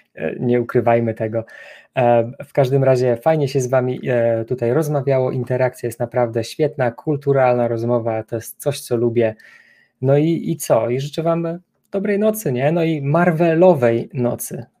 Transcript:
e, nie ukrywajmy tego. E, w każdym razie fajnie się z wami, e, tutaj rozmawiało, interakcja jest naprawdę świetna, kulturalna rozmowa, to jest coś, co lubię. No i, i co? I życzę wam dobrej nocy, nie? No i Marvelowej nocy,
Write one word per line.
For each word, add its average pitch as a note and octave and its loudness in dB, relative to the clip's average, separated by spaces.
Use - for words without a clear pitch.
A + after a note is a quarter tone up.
e, - -6
nie B2 2
ukrywajmy A#2 0
tego. A2 -4
E, A#2+ 2
w - -20
każdym C3+ 2
razie B2+ 2
fajnie D#3 0
się C#3 0
z B2+ -4
wami, B2+ 0
e, A#2 0
tutaj A#2+ -2
rozmawiało, C3+ 0
interakcja B2+ -2
jest A2+ -8
naprawdę A#2 -2
świetna, C#3+ -2
kulturalna C3 0
rozmowa, A#2 -2
to A#2 -8
jest - -12
coś, C#3 -4
co - -4
lubię. A#2 0
No C#3 4
i, D#3+ 0
i D#3+ -2
co? A#2 0
I B2+ -2
życzę D3 -8
wam E3 -2
dobrej G3+ -2
nocy, G#3+ 0
nie? C3+ 0
No E3+ 0
i D#3+ -2
Marvelowej D#3+ 4
nocy, A#2+ -4